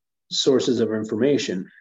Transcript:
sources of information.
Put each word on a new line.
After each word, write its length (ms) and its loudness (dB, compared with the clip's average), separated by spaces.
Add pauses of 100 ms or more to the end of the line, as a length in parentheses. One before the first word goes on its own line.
(300)
sources 520 2
of 100 0
information. 800 -2 (120)